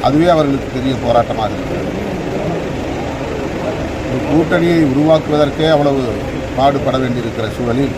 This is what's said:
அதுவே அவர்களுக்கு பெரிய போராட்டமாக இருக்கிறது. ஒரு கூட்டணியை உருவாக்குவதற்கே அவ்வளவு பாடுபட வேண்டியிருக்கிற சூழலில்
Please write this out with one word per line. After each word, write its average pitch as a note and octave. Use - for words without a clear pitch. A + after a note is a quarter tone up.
அதுவே D3+
அவர்களுக்கு C#3
பெரிய C3
போராட்டமாக A#2
இருக்கிறது. -
ஒரு B2+
கூட்டணியை E3+
உருவாக்குவதற்கே D3+
அவ்வளவு C#3
பாடுபட C3
வேண்டியிருக்கிற A2+
சூழலில் B2+